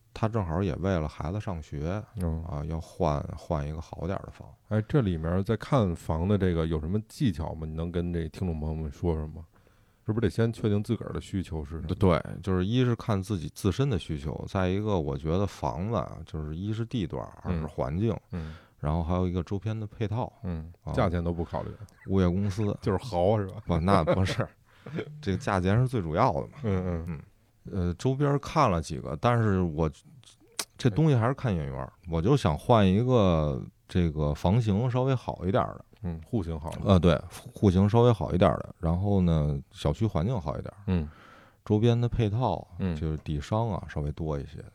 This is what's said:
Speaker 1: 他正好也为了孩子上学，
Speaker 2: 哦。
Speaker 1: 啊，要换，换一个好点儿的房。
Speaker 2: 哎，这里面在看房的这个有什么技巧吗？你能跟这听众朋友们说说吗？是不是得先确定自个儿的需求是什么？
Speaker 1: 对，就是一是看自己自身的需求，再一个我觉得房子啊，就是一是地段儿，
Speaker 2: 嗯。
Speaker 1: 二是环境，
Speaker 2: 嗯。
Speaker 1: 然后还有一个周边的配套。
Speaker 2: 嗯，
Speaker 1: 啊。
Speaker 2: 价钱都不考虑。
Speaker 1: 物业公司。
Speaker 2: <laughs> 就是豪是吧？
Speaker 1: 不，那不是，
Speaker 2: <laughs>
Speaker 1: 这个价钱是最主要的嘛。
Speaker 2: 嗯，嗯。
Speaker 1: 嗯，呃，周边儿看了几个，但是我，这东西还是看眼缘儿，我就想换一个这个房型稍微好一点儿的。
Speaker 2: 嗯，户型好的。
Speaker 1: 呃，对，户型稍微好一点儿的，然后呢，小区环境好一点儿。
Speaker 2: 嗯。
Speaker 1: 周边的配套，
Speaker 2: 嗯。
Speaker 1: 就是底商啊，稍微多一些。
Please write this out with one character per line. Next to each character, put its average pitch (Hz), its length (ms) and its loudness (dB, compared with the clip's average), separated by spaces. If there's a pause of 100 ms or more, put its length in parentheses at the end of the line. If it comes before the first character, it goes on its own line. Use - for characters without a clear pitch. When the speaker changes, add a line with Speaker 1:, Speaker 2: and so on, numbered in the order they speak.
(140)
Speaker 1:
他 113 140 -2
正 107 160 -2
好 82 180 0
也 85 140 0
为 92 200 0
了 76 120 -2
孩 73 240 -6
子 107 80 -4
上 90 200 -8
学， 80 420 -6 (200)
Speaker 2:
哦。 82 260 -2
Speaker 1:
啊， 73 180 -6
要 80 140 -4
换， 76 400 0 (160)
换 73 300 -4
一 76 60 -6
个 78 80 -8
好 - 260 -10
点 95 100 -4
儿 - 80 -8
的 - 60 -16
房。 - 180 -18 (200)
Speaker 2:
哎， 107 180 0
这 151 140 2
里 95 160 2
面 82 260 0
在 110 140 0
看 104 400 0
房 85 320 -2
的 104 100 4
这 90 160 2
个 82 120 2
有 80 120 0
什 76 100 -4
么 104 200 -2
技 123 240 0
巧 76 220 -6
吗？ 80 120 -8
你 78 80 -8
能 82 160 -4
跟 87 220 -2
这 82 160 -2
听 - 180 -6
众 80 140 -2
朋 78 80 -2
友 78 60 -2
们 78 180 -4
说 85 220 0
说 78 120 -4
吗？ 80 180 -12 (640)
是 113 60 0
不 110 80 -2
是 110 60 2
得 90 40 0
先 113 220 2
确 - 160 -2
定 104 140 2
自 110 140 -2
个 - 80 -10
儿 - 80 -8
的 82 80 -6
需 98 200 -4
求 80 240 -6
是 78 160 -8
什 73 60 -8
么？ 87 80 -2
Speaker 1:
对， 90 260 4 (220)
就 95 140 0
是 92 100 2
一 123 180 2
是 120 120 2
看 98 260 -2
自 98 160 -2
己 78 160 -6
自 - 160 0
身 135 180 0
的 117 80 0
需 78 220 -6
求， 67 300 -6
再 92 200 0
一 98 120 0
个 107 180 0
我 71 180 0
觉 80 220 0
得 101 80 2
房 78 420 -4
子 117 80 -2
啊， 65 300 -4
就 78 160 -8
是 76 140 -6
一 101 160 -4
是 113 120 -4
地 113 220 -2
段 65 160 -6
儿， - 80 -14 (140)
Speaker 2:
嗯。 90 100 -4
Speaker 1:
二 82 60 -2
是 78 60 -4
环 71 300 -4
境， 110 200 0 (160)
Speaker 2:
嗯。 80 240 -8 (240)
Speaker 1:
然 73 120 -2
后 85 120 0
还 85 100 0
有 92 140 2
一 - 20 0
个 90 100 -2
周 90 160 -4
边 110 220 -6
的 107 80 -6
配 104 220 -4
套。 107 240 -4 (100)
Speaker 2:
嗯， 82 300 -6 (100)
Speaker 1:
啊。 - 100 -8
Speaker 2:
价 113 160 2
钱 85 140 0
都 85 100 0
不 85 120 -2
考 - 180 -6
虑。 - 80 -10 (380)
Speaker 1:
物 95 120 4
业 90 80 6
公 98 220 0
司。 101 280 -2
Speaker 2:
<laughs> - 40 -20
就 117 80 0
是 92 80 2
豪 92 400 2
是 101 100 -2
吧？ 101 180 -12
Speaker 1:
不， 87 120 2
那 92 240 4
不 95 220 2
是， 92 200 -2 (380)
Speaker 2:
<laughs> 160 400 -10
Speaker 1:
这 101 80 -2
个 92 80 0
价 98 220 0
钱 95 180 4
是 127 80 4
最 120 160 -2
主 80 140 -2
要 117 160 4
的 71 160 -2
嘛。 - 160 -20
Speaker 2:
嗯， 92 420 -2
嗯。 80 160 -8 (440)
Speaker 1:
嗯， 87 220 -2
呃， 85 60 -2
周 127 180 0
边 139 180 0
儿 143 80 2
看 143 300 2
了 85 140 2
几 73 160 -8
个， 64 220 -6
但 120 200 4
是 101 200 4
我， 80 280 2 (880)
这 127 140 2
东 160 180 2
西 143 60 6
还 113 140 4
是 135 60 0
看 110 200 -2
眼 76 120 -2
缘 67 100 -6
儿， 65 160 -10 (160)
我 82 120 0
就 120 160 6
想 78 220 2
换 110 260 6
一 95 200 4
个 82 580 4 (240)
这 87 240 2
个 73 240 0
房 95 260 2
型 110 300 0
稍 127 120 0
微 135 120 2
好 - 320 -6
一 95 60 2
点 113 100 4
儿 53 120 -4
的。 - 100 -16 (180)
Speaker 2:
嗯， 85 220 -6
户 110 180 -2
型 80 160 -6
好 76 120 -8
的。 - 120 -8
Speaker 1:
呃， 95 160 8
对， 82 160 8 (380)
户 104 180 6
型 95 160 6
稍 110 140 4
微 120 100 8
好 95 220 0
一 87 60 2
点 87 120 6
儿 57 60 2
的， - 220 -10
然 82 200 0
后 101 220 2
呢， 76 400 4 (100)
小 - 220 -2
区 110 140 0
环 80 180 0
境 117 160 -2
好 71 180 -4
一 - 40 -6
点 - 100 -12
儿。 - 40 -20 (100)
Speaker 2:
嗯。 87 200 2 (560)
Speaker 1:
周 107 160 2
边 117 220 4
的 120 80 2
配 110 220 0
套， 107 360 0 (120)
Speaker 2:
嗯。 92 180 -2
Speaker 1:
就 78 160 -2
是 76 60 -4
底 76 200 -4
商 110 300 -2
啊， 92 180 -4
稍 - 140 -6
微 73 120 -2
多 76 260 -4
一 67 80 -8
些。 - 180 -16 (100)